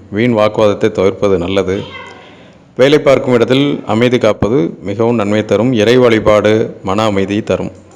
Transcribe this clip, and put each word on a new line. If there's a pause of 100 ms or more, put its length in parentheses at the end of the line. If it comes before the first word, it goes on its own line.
(120)
வீண்
வாக்குவாதத்தை
தவிர்ப்பது
நல்லது. (720)
வேலை
பார்க்கும்
இடத்தில்
அமைதி
காப்பது
மிகவும்
நன்மை
தரும்.
இறை
வழிபாடு
மன
அமைதியை
தரும். (240)